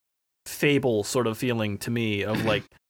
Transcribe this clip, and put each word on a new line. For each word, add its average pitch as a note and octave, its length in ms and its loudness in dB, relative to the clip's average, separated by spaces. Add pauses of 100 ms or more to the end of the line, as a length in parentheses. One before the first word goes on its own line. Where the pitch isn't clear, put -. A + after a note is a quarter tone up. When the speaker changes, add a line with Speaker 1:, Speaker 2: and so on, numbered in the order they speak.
(460)
Speaker 1:
Fable C3+ 580 2
sort B2 220 0
of A2 120 -2
feeling A2 400 -2
to - 120 -6
me A2 320 0
of, A2 220 -2
Speaker 2:
<laughs> - 20 -2
Speaker 1:
like, G#2 180 0 (260)